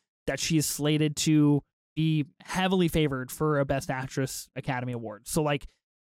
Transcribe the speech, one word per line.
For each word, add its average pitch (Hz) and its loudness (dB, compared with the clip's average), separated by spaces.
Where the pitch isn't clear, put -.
that 135 -4
she - 2
is 147 2
slated 151 0
to 147 4
be 156 0
heavily 185 2
favored 139 0
for 151 0
a 139 2
Best 139 -4
Actress 131 -6
Academy 123 -4
Award. 110 -10
So, 160 0
like, 147 -2